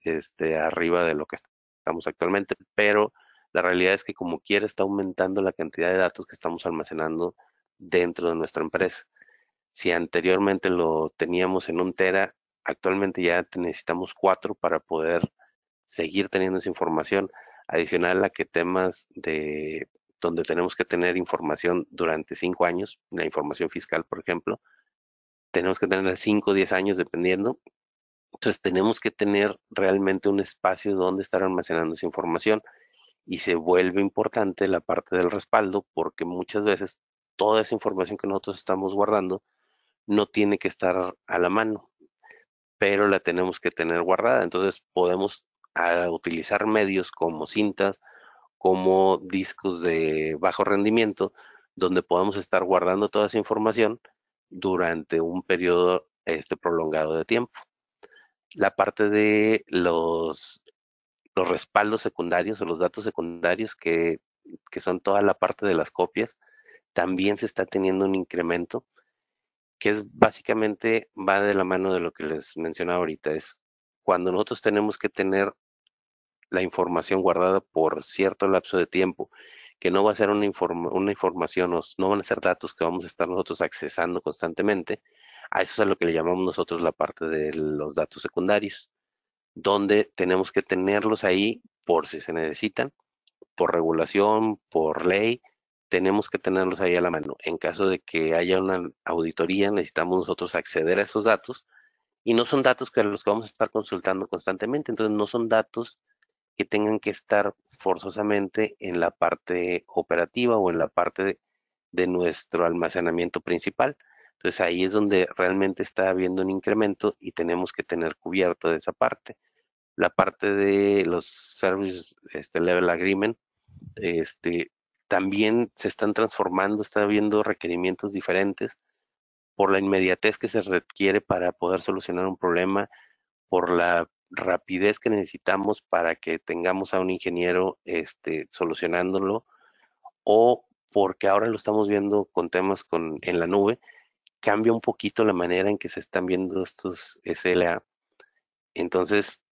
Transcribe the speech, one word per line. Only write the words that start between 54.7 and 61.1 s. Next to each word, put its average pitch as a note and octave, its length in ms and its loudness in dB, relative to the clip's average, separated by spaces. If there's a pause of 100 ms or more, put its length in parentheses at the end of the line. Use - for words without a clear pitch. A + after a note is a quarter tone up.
un E2+ 220 -2
periodo, F2+ 640 2 (160)
este, D#2+ 320 -6
prolongado D#2+ 600 -2
de D#2+ 80 -2
tiempo. A#2+ 340 -2 (960)
La G2 160 0
parte G#2 400 0
de G#2+ 560 2
los, E2 960 -2 (720)